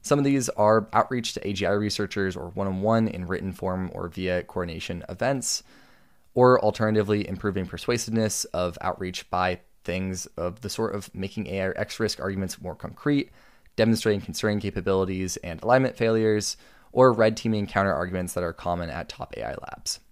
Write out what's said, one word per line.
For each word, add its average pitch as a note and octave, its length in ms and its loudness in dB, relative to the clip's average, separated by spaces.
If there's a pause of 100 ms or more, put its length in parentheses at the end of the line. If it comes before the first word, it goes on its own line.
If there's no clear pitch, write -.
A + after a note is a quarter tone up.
Some C#3+ 200 2
of C#3 40 2
these C#3 260 2
are G#2+ 420 4
outreach A#2 420 0
to - 120 -6
A G2+ 60 -2
G F#2+ 140 -2
I F#2 60 2
researchers G2+ 640 -2
or F2 140 -8
one-on-one G2+ 580 2
in F2+ 180 -6
written F#2 260 -4
form F#2 400 -4
or F2 160 -8
via F2+ 360 -2
coordination F2 640 -8
events, A#2+ 560 -4 (680)
or B2 320 8
alternatively G#2+ 640 2
improving F#2+ 380 -2
persuasiveness A2+ 800 0
of F2+ 340 -2
outreach - 500 -6
by F2+ 300 0 (240)
things F#2 420 -4 (100)
of F2+ 240 -4
the G#2 80 -8
sort A2 260 -4
of G2+ 200 -10
making G2 320 -6
A F#2+ 160 -2
I F#2+ 80 0
X - 280 -6
risk A2 220 -2
arguments F#2+ 400 -4
more F2 140 -8
concrete, - 560 -2 (440)
demonstrating A2 460 4
concerning G#2 400 -2
capabilities F#2+ 760 0
and E2+ 240 -10
alignment B2+ 340 4
failures, A2 600 2 (340)
or B2+ 200 8
red A2 260 4
teaming G#2+ 280 0
counter G2 280 2
arguments F2+ 400 -4
that F2 100 -2
are E2 80 -4
common F2 380 -4
at - 180 -8
top - 300 -12
A A1 80 -6
I B1 160 -6
labs. - 380 -10 (120)